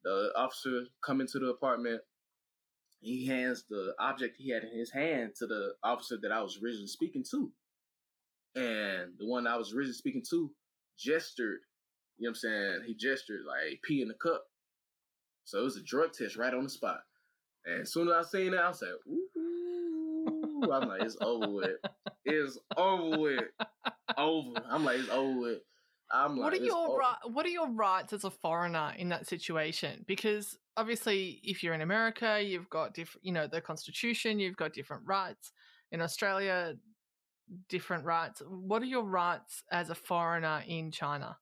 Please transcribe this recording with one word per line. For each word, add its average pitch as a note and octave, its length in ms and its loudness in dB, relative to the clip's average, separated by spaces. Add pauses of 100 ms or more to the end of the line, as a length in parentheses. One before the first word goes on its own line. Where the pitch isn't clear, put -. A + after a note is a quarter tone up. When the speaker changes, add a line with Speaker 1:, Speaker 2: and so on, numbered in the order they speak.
Speaker 1:
The G2 320 2
officer B2 500 0 (160)
come C3+ 180 0
into C3 180 -2
the C3 100 0
apartment. A#2+ 540 0 (960)
He B2+ 260 -4
hands B2+ 420 0
the G2 300 -4
object B2 400 0
he C3+ 120 -6
had A2+ 140 0
in A2+ 140 -8
his A#2 140 -4
hand C3+ 440 0
to A#2+ 100 -4
the G2+ 360 -2
officer A#2+ 400 0
that G#2+ 100 0
I A2 100 2
was G2 200 -6
originally A2 240 -4
speaking - 440 -2
to. C#4 220 0 (1000)
And G2+ 640 -2
the G#2 80 -6
one A#2+ 200 0
I A#2 100 2
was G#2+ 180 -4
originally C3 200 0
speaking C3 360 -4
to E3+ 200 2 (460)
gestured, B2+ 640 -2 (560)
you A2+ 80 -6
know A#2 60 0
what - 0 -
I'm A2+ 60 -6
saying? G2+ 500 0
He A2+ 80 -4
gestured, A#2 520 -2
like, D3 360 -4
"Pee C#3+ 180 2
in A2+ 80 0
the A2+ 60 -8
cup." - 320 0 (1000)
So G2 160 -2
it A#2 40 4
was B2 120 0
a F#2+ 60 -10
drug D3+ 300 2
test G#2+ 240 -6
right B2 180 0
on C3 100 0
the C3+ 60 -6
spot. - 300 -2 (680)
And E2+ 160 -2
as - 100 -8
soon E3+ 160 2
as E3+ 60 6
I E3+ 160 6
seen F#3+ 220 2
that, F3 120 4
I F3+ 80 2
said, F#2 220 -6 (140)
"Ooh." D#4+ 1600 -2
I'm B3 160 2
like, F#3+ 140 -2
"It's A3+ 180 -4
over G#3 300 0
with. F#3+ 260 0 (480)
It's C#3+ 340 0 (180)
over E3+ 420 4
with. C#3+ 300 2 (680)
Over." C#3+ 520 2
I'm D3+ 160 2
like, B2+ 160 4
"It's A#2 100 -2
over C3 300 4
with." A#2+ 220 0 (480)
I'm G3 260 4
like, B3 80 0
Speaker 2:
What D#4 80 4
are F#4 40 2
Speaker 1:
"It's F#4+ 100 2
Speaker 2:
your G#4 100 4 (120)
Speaker 1:
o-" - 80 2
Speaker 2:
ri-, B3 360 2
what D4 120 2
are F4 60 2
your E4+ 200 0
rights G3+ 420 2
as G3+ 120 -4
a F#3+ 60 0
foreigner E3+ 680 2
in F3 140 0
that - 160 -2
situation? D#3+ 800 -2
Because G#3 500 0 (200)
obviously, G#3+ 680 2
if F#3+ 200 -4
you're E3 120 2
in D#3 60 0
America, G#3+ 600 2
you've F#3 300 -2
got D#3+ 240 0
diff-, E3 280 -8
you F#3 100 -2
know, D#3+ 160 2
the E3 120 -2
Constitution, G#3+ 800 -2
you've F#3+ 180 0
got D#3 160 0
different C3+ 340 -10
rights. F#3+ 460 -2 (380)
In E3 100 -2
Australia, F#3 760 0 (920)
different F3 360 -2
rights. E3 440 0
What F#3+ 340 0
are C4 40 -2
your B3+ 180 0
rights F3 680 0
as E3+ 200 0
a E3+ 60 -2
foreigner E3 680 2
in D#3+ 260 -4
China? C#3+ 500 -4